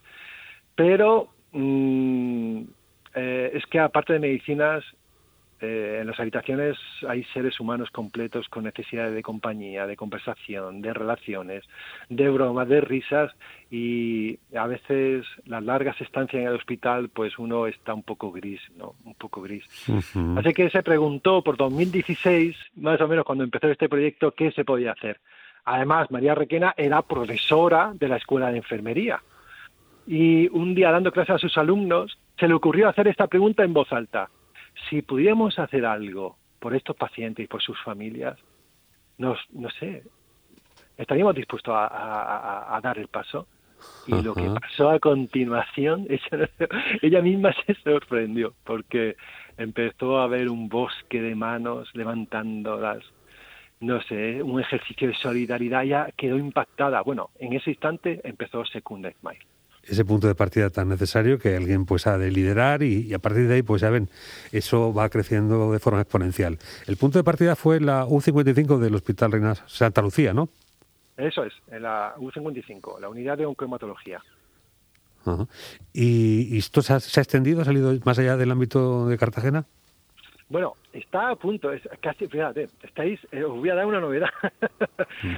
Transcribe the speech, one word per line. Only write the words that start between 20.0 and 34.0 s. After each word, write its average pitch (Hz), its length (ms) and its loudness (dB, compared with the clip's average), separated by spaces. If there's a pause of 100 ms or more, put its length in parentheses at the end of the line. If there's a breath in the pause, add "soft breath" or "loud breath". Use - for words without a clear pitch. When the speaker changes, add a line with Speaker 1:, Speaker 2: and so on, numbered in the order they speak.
Speaker 1:
Así 160 140 2
que 180 160 2
se 185 140 2
preguntó 160 600 2
por 139 140 0
dos 135 160 0
mil 175 180 0
dieciséis, 170 640 0 (180)
más 156 260 0
o 151 80 2
menos 160 160 2
cuando 135 200 -2
empezó 127 240 0
este 147 200 2
proyecto, 147 440 0
qué 156 180 0
se 151 140 -4
podía 123 280 0
hacer. - 280 -8 (440 loud breath)
Además, 135 460 2
María 135 240 2
Requena 160 420 0
era 151 260 2
profesora 156 920 2
de 143 140 -2
la 131 80 0
Escuela 127 340 0
de 120 80 -2
Enfermería. 117 640 -4 (840 loud breath)
Y 165 420 6
un 175 260 0
día, 180 160 6
dando 180 220 4
clases 180 240 2
a - 20 0
sus 160 180 -2
alumnos, 180 640 2 (200)
se 170 100 4
le 170 60 6
ocurrió 165 340 4
hacer 208 200 4
esta 196 200 2
pregunta 208 360 4
en 175 80 2
voz 147 200 2
alta: 113 360 -4 (640 loud breath)